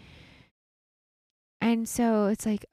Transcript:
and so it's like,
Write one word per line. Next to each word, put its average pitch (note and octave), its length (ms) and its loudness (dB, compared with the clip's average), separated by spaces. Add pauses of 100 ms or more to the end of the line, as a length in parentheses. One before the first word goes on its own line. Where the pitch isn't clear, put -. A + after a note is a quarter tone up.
(1600)
and A3+ 260 0
so A3 400 2
it's A3 180 -2
like, G#3+ 280 -2